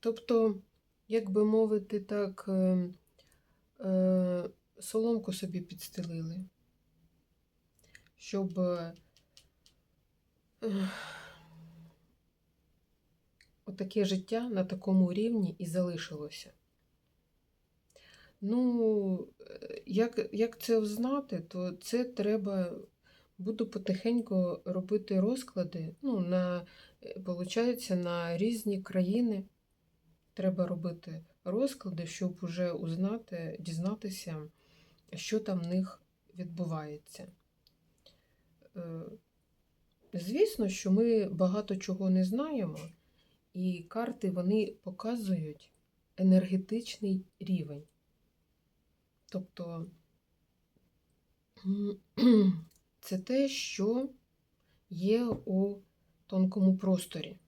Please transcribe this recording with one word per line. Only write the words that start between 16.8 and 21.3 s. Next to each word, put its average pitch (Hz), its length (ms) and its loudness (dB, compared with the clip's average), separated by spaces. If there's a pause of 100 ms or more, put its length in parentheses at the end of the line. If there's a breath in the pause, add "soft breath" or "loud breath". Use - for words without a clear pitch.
Ну, 220 880 2 (120)
е, - 460 -12
як, 220 460 0
як 226 280 0
це 226 180 2
взнати, 233 640 -2